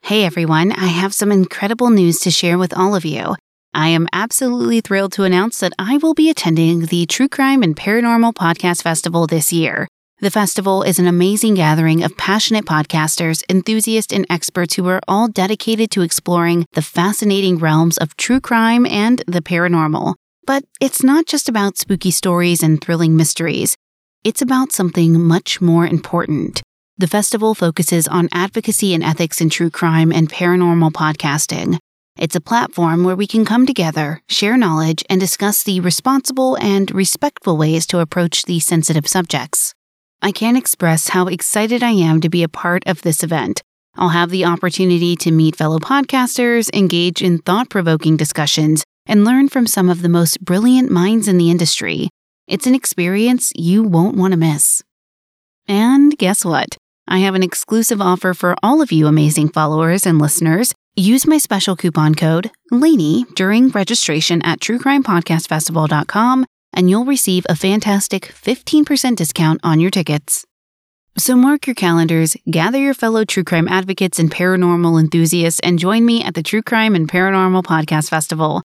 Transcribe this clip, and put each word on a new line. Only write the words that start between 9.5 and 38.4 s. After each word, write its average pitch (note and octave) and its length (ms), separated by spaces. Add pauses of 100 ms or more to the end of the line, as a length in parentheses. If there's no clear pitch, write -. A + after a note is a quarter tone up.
year. E3 360 (320)
The G3+ 100
festival G3 540
is - 160
an F3+ 80
amazing G3 480
gathering D#3+ 480
of - 140
passionate G#3+ 480
podcasters, D#3+ 840
enthusiasts, A3 640
and F#3+ 160
experts F3 460
who F3+ 140
are F#3 180
all G#3+ 200
dedicated G#3+ 640
to F#3 140
exploring E3+ 680
the D#3 100
fascinating G3 760
realms D#3+ 400
of - 180
true C4 260
crime A#3 440
and A3+ 400
the F3 160
paranormal. E3+ 720 (340)
But C#4 160 (180)
it's - 220
not C#4+ 240
just - 200
about G3+ 300
spooky F#3+ 320
stories F3 540
and D#3 180
thrilling E3 340
mysteries. D#3+ 600 (480)
It's - 180
about C4 300
something E3+ 500
much E3+ 400
more E3+ 240
important. - 760 (340)
The F#3 100
festival G#3+ 460
focuses E3+ 540
on F3 260
advocacy G3 640
and D#3+ 80
ethics D#3 360
in D#3+ 120
true E3+ 180
crime D#3+ 420
and E3 200
paranormal F3 640
podcasting. D3+ 840 (400)
It's - 180
a E3+ 60
platform F3 640
where F#3 120
we G3+ 120
can A3 180
come A#3+ 220
together, D#3 600
share A3 300
knowledge, D#3+ 540
and F#3+ 100
discuss G3+ 400
the F#3 180
responsible C4 800
and G3 320
respectful F#3+ 640
ways D#3 300
to F3+ 140
approach E3+ 440